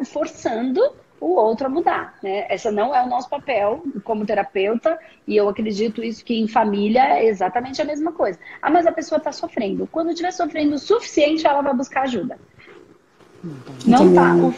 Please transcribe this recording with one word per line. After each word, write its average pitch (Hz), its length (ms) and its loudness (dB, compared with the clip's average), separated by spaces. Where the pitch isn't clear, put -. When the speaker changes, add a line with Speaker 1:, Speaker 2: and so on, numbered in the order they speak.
Speaker 1:
forçando 262 760 -4
o 330 140 0
outro 226 320 2
a 262 40 -4
mudar, 269 520 -2
né? 196 280 -4
Esse 185 200 -2
não 226 240 0
é 254 80 4
o 254 60 -2
nosso 254 200 -4
papel 262 540 -2
como 214 220 -4
terapeuta, 208 720 -2
e 208 100 -2
eu 202 120 4
acredito 214 540 -4
isso 226 220 -8
que 240 100 -4
em 226 140 0
família 214 540 2
é 226 80 2
exatamente 226 560 -2
a - 20 -2
mesma 302 280 -4
coisa. 220 260 -2
Ah, - 80 -2
mas 339 160 4
a 320 60 4
pessoa 320 280 -4
tá 302 120 -6
sofrendo. 196 580 -6
Quando 330 240 -4
tiver 339 180 -4
sofrendo 302 440 -2
o - 20 -6
suficiente, 311 680 0
ela 285 160 4
vai 277 120 0
buscar 262 280 -2
ajuda. 247 360 -4
Speaker 2:
Entendi. 139 460 -2
Speaker 1:
Não 240 240 8
tá, 175 160 6
Speaker 2:
Entendendo. 175 280 4